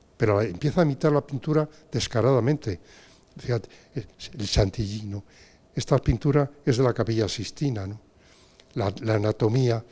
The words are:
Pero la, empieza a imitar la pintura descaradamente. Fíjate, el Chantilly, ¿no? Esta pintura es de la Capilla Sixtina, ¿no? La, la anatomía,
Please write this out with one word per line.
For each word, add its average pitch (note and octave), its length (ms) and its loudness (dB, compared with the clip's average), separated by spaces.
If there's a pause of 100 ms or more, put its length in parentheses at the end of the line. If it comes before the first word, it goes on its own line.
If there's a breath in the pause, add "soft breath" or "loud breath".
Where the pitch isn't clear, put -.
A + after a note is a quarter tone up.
(160)
Pero G#2+ 200 2
la, G#2+ 80 2
empieza A2 360 -2
a E3+ 40 6
imitar D3 280 2
la C#3+ 80 4
pintura D3+ 480 -2 (220 soft breath)
descaradamente. A#2 920 2 (560 soft breath)
Fíjate, A#2+ 320 -4 (260 soft breath)
el - 520 -10
Chantilly, G#2 600 0
¿no? G2+ 180 -10 (500 soft breath)
Esta C#3 220 0
pintura C#3 540 0 (160)
es B2+ 100 2
de C3 80 2
la A#2+ 80 2
Capilla A2 340 0
Sixtina, G#2+ 600 -4
¿no? G#2+ 120 -10 (760 soft breath)
La, G2+ 260 -2
la A2 140 0
anatomía, A2+ 760 2